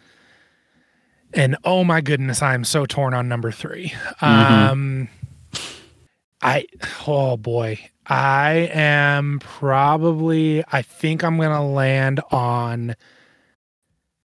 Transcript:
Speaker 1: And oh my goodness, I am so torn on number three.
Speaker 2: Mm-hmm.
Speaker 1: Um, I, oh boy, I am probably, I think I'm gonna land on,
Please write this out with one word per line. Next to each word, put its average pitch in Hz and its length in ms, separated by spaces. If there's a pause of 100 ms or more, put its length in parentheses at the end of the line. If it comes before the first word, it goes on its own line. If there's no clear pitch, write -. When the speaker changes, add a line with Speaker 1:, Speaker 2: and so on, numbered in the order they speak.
(1300)
Speaker 1:
And 135 320
oh 185 180
my 170 180
goodness, 131 400
I 135 120
am 123 100
so 143 220
torn 131 280
on 123 140
number 117 240
three. - 420 (280)
Speaker 2:
Mm-hmm. 139 500
Speaker 1:
Um, 135 360 (1300)
I, 139 260 (400)
oh 139 300
boy, 113 420 (280)
I 143 680
am 143 680
probably, 156 1300
I 135 100
think 160 420
I'm 165 140
gonna 151 300
land 135 540 (100)
on, 120 640 (1400)